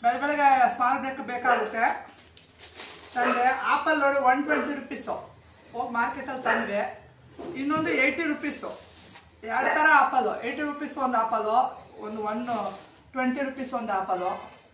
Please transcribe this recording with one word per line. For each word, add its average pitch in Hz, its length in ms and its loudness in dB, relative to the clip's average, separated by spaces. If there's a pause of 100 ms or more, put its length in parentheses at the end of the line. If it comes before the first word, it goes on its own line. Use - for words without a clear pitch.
ಬೆಳ 240 200 4
ಬೆಳಗ್ಗೆ 285 260 4 (260)
small 254 280 2
break 269 180 -6 (100)
ಬೇಕಾಗುತ್ತೆ. 240 540 2 (1300)
ತಂದೆ 247 320 2 (280)
apple 320 300 2
ನೋಡಿ, 277 140 4 (120)
ಒನ್ 269 160 4
ಟ್ವೆಂಟಿ 285 340 0
ರುಪೀಸು. - 340 -8 (580)
ಹೋಗಿ 247 260 -6
ಮಾರ್ಕೆಟಲ್ಲಿ 254 480 -4
ತಂದ್ವಿ. 214 360 0 (800)
ಇನ್ನೊಂದು 311 300 0 (120)
ಏಯ್ಟಿ 294 300 0
ರುಪೀಸು, - 360 -6 (840)
ಎರಡು 269 220 2
ಥರ 302 100 4 (160)
apple, 233 300 2 (140)
eighty 269 240 -4
ರುಪೀಸ್ 285 240 -8 (100)
ಒಂದು 247 180 0
apple, 226 340 0 (500)
ಒಂದು 220 140 -8 (100)
ಒನ್ 226 120 -4 (720)
ಟ್ವೆಂಟಿ 254 340 0
ರುಪೀಸ್ 262 300 -8
ಒಂದು 220 200 -4
apple. 185 320 -2 (420)